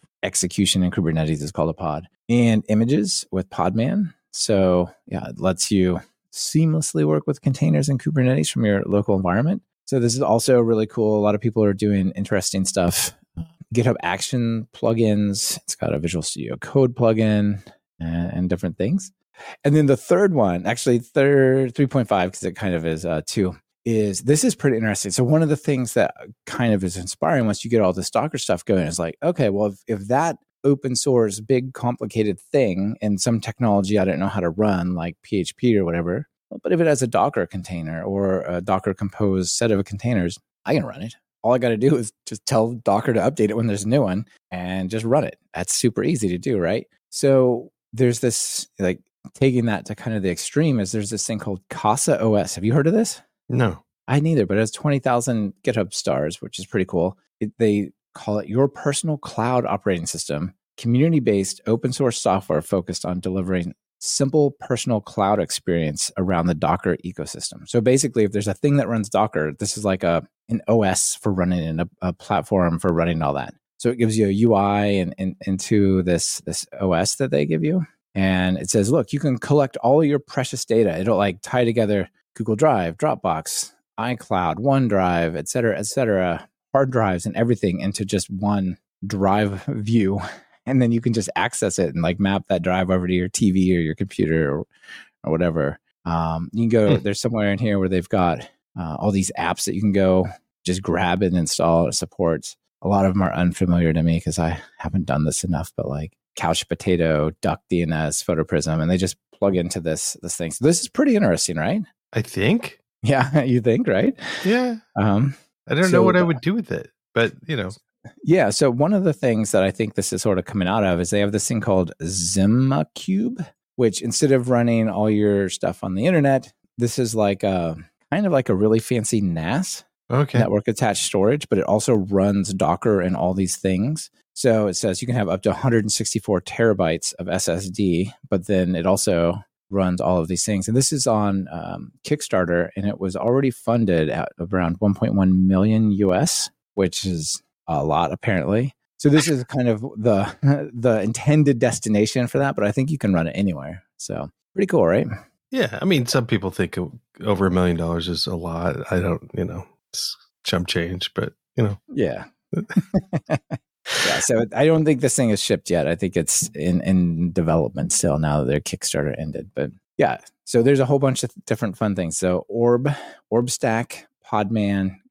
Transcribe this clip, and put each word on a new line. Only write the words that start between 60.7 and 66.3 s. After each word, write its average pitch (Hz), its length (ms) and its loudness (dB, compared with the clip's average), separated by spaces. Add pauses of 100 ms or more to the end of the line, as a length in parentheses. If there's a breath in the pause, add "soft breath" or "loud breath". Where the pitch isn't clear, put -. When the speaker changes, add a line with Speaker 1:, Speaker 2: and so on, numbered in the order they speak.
Speaker 1:
community-based 123 880 2
open 120 280 0
source 127 280 0
software 92 400 0
focused 92 440 -4
on 90 140 -4
delivering 92 540 -4 (260)
simple 143 600 0
personal 117 400 -2
cloud 101 400 0
experience 80 800 -2
around 90 300 0